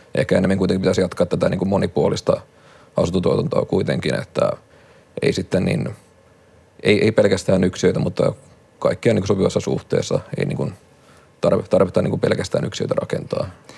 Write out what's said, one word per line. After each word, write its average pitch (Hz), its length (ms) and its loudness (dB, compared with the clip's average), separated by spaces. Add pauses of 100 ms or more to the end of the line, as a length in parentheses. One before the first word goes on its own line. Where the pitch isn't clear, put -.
(140)
ehkä - 240 2
enemmän 95 200 2
kuitenkin 95 220 0
pitäisi 92 200 2
jatkaa 90 260 0
tätä 87 220 0
niinku 90 160 -2
monipuolista 95 760 0 (560)
asuntotuotantoa - 680 0
kuitenkin, 73 500 -2
että - 360 -2 (720)
ei - 100 4
sitten 92 320 -2
niin, 101 240 -2 (920)
ei, 104 220 4
ei 107 80 4
pelkästään 95 520 2
yksiöitä, 90 340 0
mutta - 340 0 (460)
kaikkia - 360 0
niinku 98 120 0
sopivassa 95 340 0
suhteessa. - 600 -2 (180)
Ei - 60 -2
niinku - 260 -4 (720)
tarvi-, - 300 2
tarvita 95 320 2
niinku 95 160 -2
pelkästään - 460 -2
yksiöitä - 360 -4
rakentaa. - 500 -4 (280)